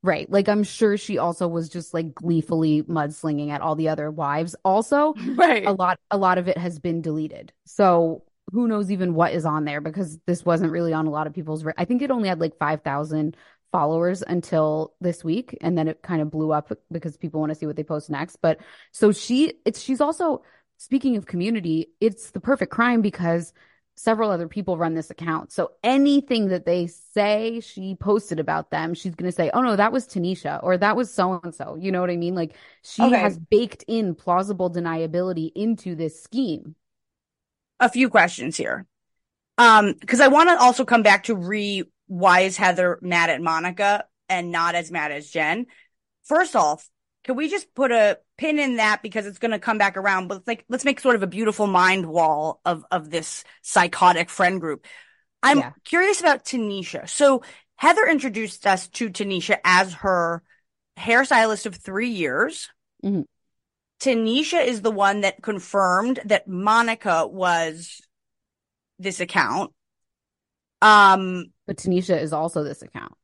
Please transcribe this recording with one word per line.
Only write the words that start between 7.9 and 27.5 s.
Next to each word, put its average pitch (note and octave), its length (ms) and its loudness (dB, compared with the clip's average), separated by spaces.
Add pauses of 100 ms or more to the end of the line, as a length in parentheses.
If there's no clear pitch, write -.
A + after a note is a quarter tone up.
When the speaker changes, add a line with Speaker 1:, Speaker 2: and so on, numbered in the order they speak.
Speaker 1:
who A#3 160 0
knows G#3 220 -2
even F3+ 240 0
what E3 180 2
is D#3+ 120 -2
on D#3 200 -2
there, D3 160 -6
because D#3 460 -8
this F3 180 -2
wasn't E3 280 0
really E3+ 200 -2
on D#3 140 0
a D#3 40 -2
lot D3+ 160 -4
of D3+ 80 -12
people's D#3 300 -8
ra-, D#3 120 -4
I F3 80 -2
think A#3+ 180 -2
it C#4 80 -4
only A3+ 180 0
had, E3+ 120 -2
like, D#3+ 180 -4
five D3+ 240 -2
thousand D3+ 540 -4 (360)
followers E3+ 540 0
until D#3 760 -2
this F3 240 -4
week. F#3 360 -4
And E3+ 160 -2
then D#3+ 120 0
it D#3+ 140 -10
kind E3 200 -4
of D3+ 80 -4
blew D#3 220 -2
up D3+ 200 -2 (200)
because D#3+ 240 -10
people D#3 240 -6
wanna D#3 140 -4
see D3+ 120 -10
what D3+ 100 -6
they D3+ 80 -8
post D3+ 240 -8
next. D3+ 280 -6
But D#3+ 240 0 (320)
so G#3+ 200 4
she, C4 420 0 (100)
it's, - 160 -4
she's C4 200 -4
also, D#4+ 420 0 (340)
speaking C4 400 -2
of G3 100 -6
community, F3 640 -2 (120)
it's G#3+ 300 -2
the F#3+ 100 -8
perfect B3 320 -2
crime A#3 300 2
because E3+ 500 -2 (420)
several A3 360 0
other E3+ 160 -2
people F3+ 320 -4
run E3 160 -2
this D#3+ 160 -8
account. D#3+ 400 -8
So - 220 -4 (100)
anything C4+ 640 2
that F3+ 160 -2
they F3 220 0
say G#3+ 720 -2